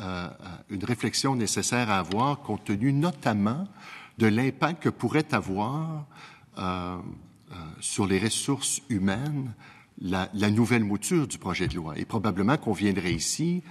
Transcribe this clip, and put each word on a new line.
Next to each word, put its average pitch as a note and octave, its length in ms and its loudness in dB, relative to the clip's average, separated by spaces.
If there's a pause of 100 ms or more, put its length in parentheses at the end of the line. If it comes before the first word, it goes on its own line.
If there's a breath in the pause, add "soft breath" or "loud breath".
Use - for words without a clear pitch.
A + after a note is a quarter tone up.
euh, F#2 260 -6
euh, - 20 -8 (420)
une G2 140 -6
réflexion A#2+ 520 0
nécessaire A2+ 540 0
à G2 80 4
avoir, A#2 420 0
compte G#2 240 -6
tenu A2+ 300 2
notamment C#3 760 2 (480 loud breath)
de A2+ 100 6
l'impact C3 560 2
que B2+ 60 4
pourrait B2 460 0
avoir, C3 720 -2 (520 loud breath)
euh, F2+ 380 -2 (560)
euh, - 20 -16 (260)
sur - 260 0
les F#2+ 120 6
ressources - 680 0
humaines A#2+ 640 0 (480 loud breath)
la, F#2 320 -2
la G#2 180 2
nouvelle A2+ 340 4
mouture A2 420 0
du - 100 -8
projet F2 320 -2
de C#2+ 60 -4
loi. D#2+ 240 -6
Et - 80 -4
probablement G#2 500 2
qu'on A#2 160 -2
viendrait F#2 400 0
ici E3 580 0